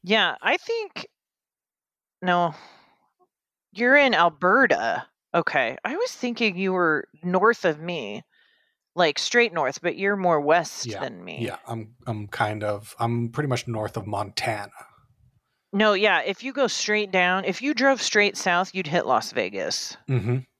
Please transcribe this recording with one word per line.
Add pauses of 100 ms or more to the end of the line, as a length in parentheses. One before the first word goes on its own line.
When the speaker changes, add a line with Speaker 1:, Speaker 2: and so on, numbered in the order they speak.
Speaker 1:
Yeah,
I
think, (1160)
no. (1160)
You're
in
Alberta. (280)
Okay.
I
was
thinking
you
were (140)
north
of
me, (720)
like,
straight
north,
but
you're
more
west
Speaker 2:
Yeah.
Speaker 1:
than
me.
Speaker 2:
Yeah. (100)
I'm, (120)
I'm
kind
of,
I'm
pretty
much
north
of
Montana. (1040)
Speaker 1:
No,
yeah.
If
you
go
straight
down,
if
you
drove
straight
south,
you'd
hit
Las
Vegas. (100)
Speaker 2:
Mm-hmm. (220)